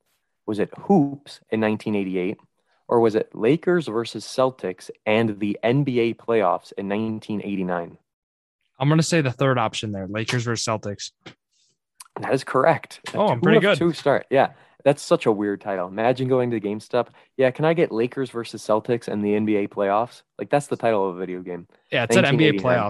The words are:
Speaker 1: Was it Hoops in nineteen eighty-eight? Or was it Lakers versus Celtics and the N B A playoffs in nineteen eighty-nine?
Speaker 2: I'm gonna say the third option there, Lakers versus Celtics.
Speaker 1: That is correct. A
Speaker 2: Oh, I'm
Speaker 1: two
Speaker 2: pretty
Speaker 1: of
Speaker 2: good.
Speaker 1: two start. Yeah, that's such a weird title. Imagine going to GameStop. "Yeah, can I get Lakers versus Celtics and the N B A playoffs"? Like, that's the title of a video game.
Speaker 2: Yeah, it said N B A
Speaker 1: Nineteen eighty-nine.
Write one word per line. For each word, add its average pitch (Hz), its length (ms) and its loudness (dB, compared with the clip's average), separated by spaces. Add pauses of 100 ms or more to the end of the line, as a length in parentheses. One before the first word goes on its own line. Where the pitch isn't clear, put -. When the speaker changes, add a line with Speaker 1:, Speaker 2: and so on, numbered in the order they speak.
(460)
Speaker 1:
Was 104 140 -4
it 90 120 -2 (160)
Hoops 143 640 2
in 110 100 0
nineteen 107 360 0
eighty-eight? 92 420 -2 (500)
Or 117 140 2
was 110 140 4
it - 200 -4
Lakers 165 520 0
versus 113 360 -6
Celtics - 680 -4 (160)
and 107 340 2
the 101 220 -4
N 131 220 2
B 123 160 0
A 113 140 2
playoffs 95 640 0
in 101 100 -6
nineteen 107 560 -4
eighty-nine? 90 540 -4 (840)
Speaker 2:
I'm 139 80 0
gonna 160 160 4
say 170 160 0
the 131 140 0
third 135 240 0
option 110 340 -4
there, 95 160 -8
Lakers 110 380 -4
versus 117 200 -4
Celtics. 107 460 -6 (1080)
Speaker 1:
That 110 120 -4
is 135 120 -2
correct. - 560 0 (120)
A - 40 -6
Speaker 2:
Oh, 208 100 2
I'm 127 120 0
Speaker 1:
two - 40 -6
Speaker 2:
pretty 160 140 6
Speaker 1:
of - 60 4
Speaker 2:
good. 185 140 2
Speaker 1:
two 170 160 2
start. - 360 0
Yeah, 131 220 4 (320)
that's 143 180 2
such - 240 0
a 120 60 4
weird 101 300 -2
title. 92 260 -4
Imagine 120 400 0
going 123 240 2
to 117 80 -2
GameStop. 107 480 -4 (300)
"Yeah, 131 120 4
can 147 160 -2
I 165 80 4
get 165 180 0
Lakers 120 380 -2
versus 113 320 -10
Celtics 110 460 0
and 104 180 -4
the 104 80 2
N 107 120 0
B 107 100 2
A 101 120 0
playoffs"? 101 540 -2 (160)
Like, 104 140 -10
that's 143 160 0
the - 100 -4
title 104 320 2
of 87 60 -6
a 87 40 -10
video 90 220 -8
game. 90 260 -10 (240)
Speaker 2:
Yeah, 127 120 0
it 113 100 0
said 170 120 6
N 143 120 2
B 156 60 4
A 151 80 6
Speaker 1:
Nineteen - 80 0
eighty-nine. 123 180 2 (120)